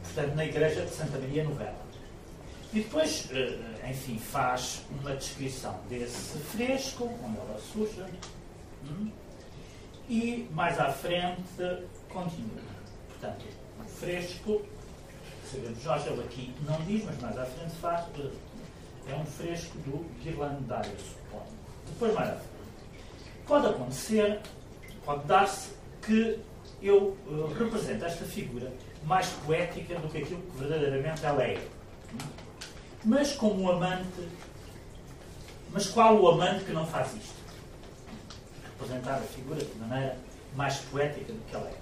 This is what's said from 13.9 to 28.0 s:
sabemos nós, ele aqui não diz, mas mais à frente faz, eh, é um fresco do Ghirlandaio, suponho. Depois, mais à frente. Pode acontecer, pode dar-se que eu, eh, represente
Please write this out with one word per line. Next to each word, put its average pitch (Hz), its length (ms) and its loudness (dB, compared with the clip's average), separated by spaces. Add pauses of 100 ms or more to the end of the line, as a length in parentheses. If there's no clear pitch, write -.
sabemos 117 360 -6
nós, 151 200 2
ele 120 160 -2
aqui 123 320 -8 (140)
não 156 180 2
diz, 214 200 2
mas - 140 -4
mais 117 180 -4
à 127 80 -2
frente 160 320 -6
faz, - 280 0 (140)
eh, 139 100 -4 (800)
é 135 80 -4
um 156 100 -2
fresco - 540 -6
do 151 260 -4 (160)
Ghirlandaio, 143 760 -2
suponho. - 580 -10 (300)
Depois, 214 260 4
mais - 160 4
à - 40 0
frente. - 160 -8 (1000)
Pode 285 180 8
acontecer, 208 760 4 (640)
pode 143 220 -2
dar-se - 460 6 (320)
que 220 360 6 (440)
eu, 196 340 10 (100)
eh, 151 40 -6 (260)
represente - 460 2